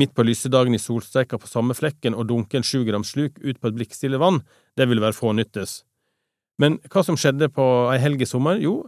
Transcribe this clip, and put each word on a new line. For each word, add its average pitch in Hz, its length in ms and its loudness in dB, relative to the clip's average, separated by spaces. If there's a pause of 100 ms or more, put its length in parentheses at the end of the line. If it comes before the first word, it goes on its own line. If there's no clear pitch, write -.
midt 139 160 2
på 120 80 4
lysedagen 123 500 2
i 107 60 0
solstreika 117 580 -4
på - 120 -20
samme 120 260 -2
flekken 131 400 -2
og 113 140 -4
dunke 117 260 -2
en 120 100 -2
sju 131 220 -2
gram 104 160 -2
sluk 147 400 -4
ut 135 160 -6
på 120 80 -2
et 110 80 -4
blikkstille 131 460 -4
vann. 175 180 4 (360)
Det 131 120 4
vil 113 160 2
være 107 140 0
fånyttes. 107 640 -2 (760)
Men 151 220 2 (100)
hva 190 160 2
som 175 80 0
skjedde 143 400 2
på 135 100 0 (280)
ei 131 100 2
helg 143 220 0
i - 20 0
sommer? 147 320 0
Jo, 214 300 -2